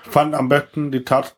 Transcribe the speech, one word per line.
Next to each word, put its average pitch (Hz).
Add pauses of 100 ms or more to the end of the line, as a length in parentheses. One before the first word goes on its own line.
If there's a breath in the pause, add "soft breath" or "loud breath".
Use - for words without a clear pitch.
Ich -
fand 151
am 131
besten 143
die 127
Taz, 135